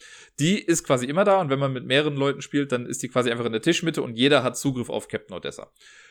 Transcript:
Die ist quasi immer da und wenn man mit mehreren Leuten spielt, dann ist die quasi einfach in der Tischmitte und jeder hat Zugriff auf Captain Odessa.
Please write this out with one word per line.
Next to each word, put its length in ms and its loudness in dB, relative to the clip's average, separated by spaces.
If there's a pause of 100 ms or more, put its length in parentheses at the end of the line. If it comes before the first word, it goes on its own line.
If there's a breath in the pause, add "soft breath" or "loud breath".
(400 loud breath)
Die 200 2
ist 260 0
quasi 200 2
immer 180 0
da 160 4
und 120 -2
wenn 80 2
man 120 0
mit 140 -8
mehreren 300 2
Leuten 260 0
spielt, 300 -2
dann 160 -2
ist 160 -8
die 60 -8
quasi 200 0
einfach 160 -2
in 60 -2
der 100 -2
Tischmitte 400 0
und 140 -8
jeder 260 6
hat 160 -2
Zugriff 320 -4
auf 180 -6
Captain 300 -10
Odessa. 340 -12 (400 loud breath)